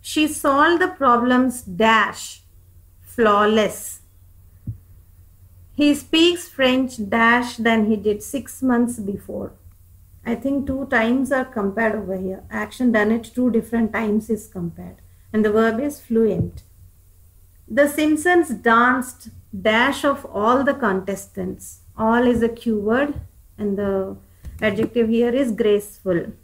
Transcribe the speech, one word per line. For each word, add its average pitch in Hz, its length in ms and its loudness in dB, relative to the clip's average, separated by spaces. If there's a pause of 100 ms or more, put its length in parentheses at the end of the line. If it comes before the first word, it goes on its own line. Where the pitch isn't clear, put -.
She 302 220 0
solved 302 540 2
the 359 60 2
problems 254 720 2
dash 214 800 0 (580)
flawless. 214 1000 0 (1700)
He 294 220 4
speaks 339 520 2
French 254 600 0
dash 233 480 2
than 226 300 2
he 220 100 2
did 208 260 -2
six - 380 -10
months 240 380 0
before. 196 540 -8 (760)
I 226 80 -2
think 277 320 -4
two 269 240 -4
times 247 420 0
are 240 140 -2
compared 214 480 -2
over 190 240 -6
here. 190 320 -8
Action 214 420 -2
done 214 200 2
at 226 120 -2
two 247 260 0
different 226 440 -2
times 214 340 -2
is 214 180 -4
compared. 175 500 -10 (360)
And 214 100 2
the 214 80 2
verb 220 300 2
is 285 200 -6
fluent. 202 640 0 (1040)
The 285 220 4
Simpsons 311 640 2
danced 240 800 0 (380)
dash 247 360 0
of 277 220 0
all 233 380 2
the 277 100 2
contestants. 190 1040 -6 (160)
All 226 300 2
is 226 160 2
a 233 80 2
cue 226 280 -2
word 254 440 -2 (340)
and 202 220 -4
the 196 400 -4 (420)
adjective 220 480 0
here 233 260 2
is 262 160 0
graceful. 202 840 -2 (120)